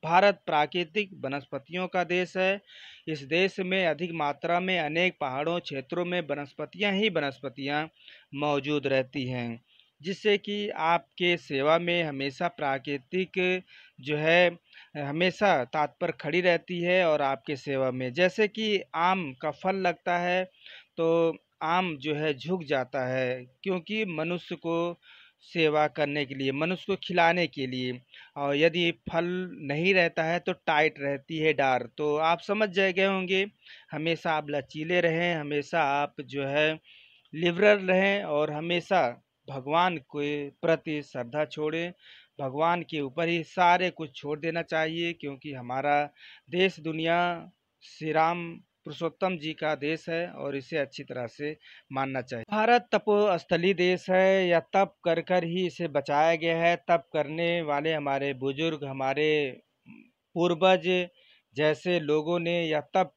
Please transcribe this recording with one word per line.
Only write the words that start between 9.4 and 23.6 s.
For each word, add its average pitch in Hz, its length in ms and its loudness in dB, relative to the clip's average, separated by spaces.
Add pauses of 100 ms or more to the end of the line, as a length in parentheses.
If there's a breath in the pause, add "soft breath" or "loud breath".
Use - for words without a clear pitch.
जिससे 202 360 0
कि 202 200 -6 (120)
आपके 170 680 0
सेवा 147 420 2
में 175 240 0
हमेशा 139 460 -4
प्राकृतिक 151 1120 -4 (380 loud breath)
जो 147 160 -2
है, 170 400 4 (400 loud breath)
हमेशा 160 680 2
तत्पर 156 460 -4
खड़ी 160 300 -2
रहती 175 400 0
है 180 240 2
और 151 160 2
आपके 135 340 -2
सेवा 131 360 -2
में। 127 220 -6
जैसे 180 340 2
कि 208 340 -2 (140)
आम 175 360 0 (100)
का 156 120 -4
फल 190 240 -2
लगता 175 420 -2
है, 180 240 0 (540 loud breath)
तो 165 400 2 (260)
आम 170 340 0
जो 147 180 -4
है 151 180 -2
झुक 160 300 -4
जाता 131 440 -2
है, 127 380 -4 (180)